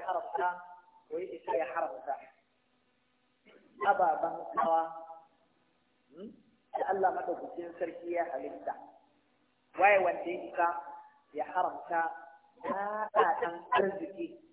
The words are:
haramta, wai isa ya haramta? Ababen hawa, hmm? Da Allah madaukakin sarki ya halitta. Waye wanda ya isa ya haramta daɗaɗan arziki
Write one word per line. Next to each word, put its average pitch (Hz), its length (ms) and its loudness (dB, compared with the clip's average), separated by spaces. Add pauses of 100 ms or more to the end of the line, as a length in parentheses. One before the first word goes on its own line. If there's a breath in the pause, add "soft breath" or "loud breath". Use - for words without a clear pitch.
haramta, 180 560 0 (480)
wai 170 140 -4
isa 175 320 -4
ya 160 100 0
haramta? 160 480 -4 (1700)
Ababen 165 500 4 (200)
hawa, 165 260 4 (1300)
hmm? 185 160 -14 (480)
Da - 100 -2
Allah 190 260 4
madaukakin 175 640 -6
sarki 170 340 -4
ya 170 120 0
halitta. 139 500 -6 (1040)
Waye 196 200 10
wanda 175 320 2
ya 185 140 -4
isa 170 240 2 (640)
ya 147 120 -4
haramta - 560 0 (600)
daɗaɗan 196 920 0 (160)
arziki 190 680 0 (140)